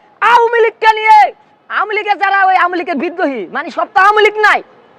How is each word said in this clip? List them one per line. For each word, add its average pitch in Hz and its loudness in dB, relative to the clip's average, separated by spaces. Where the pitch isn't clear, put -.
আওয়ামী 466 2
লীগকে 440 0
নিয়ে, 427 4
আওয়ামী 370 -6
লীগের 403 -4
যারা 392 0
ওই 381 2
আওয়ামী 359 -2
লীগের 339 -6
বিদ্রোহী, 277 -6
মানে 277 -10
সব 330 -6
তো 381 2
আওয়ামী 415 2
লীগ 415 0
নাই, 381 0